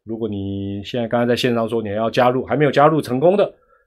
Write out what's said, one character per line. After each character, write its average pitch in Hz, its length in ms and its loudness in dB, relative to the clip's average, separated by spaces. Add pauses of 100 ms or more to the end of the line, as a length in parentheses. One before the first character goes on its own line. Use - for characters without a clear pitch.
如 110 120 -8
果 113 100 -6
你 98 560 -6
现 120 180 -8
在 117 60 -4
刚 120 140 -2
刚 120 80 0
在 120 80 2
线 120 180 0
上 113 140 -2
说 117 140 -2
你 104 80 -6
要 110 200 -2
加 123 200 2
入， 127 140 -2
还 127 120 -4
没 151 80 2
有 139 60 4
加 139 160 4
入 156 160 2
成 123 180 -4
功 175 160 4
的， 196 180 0 (320)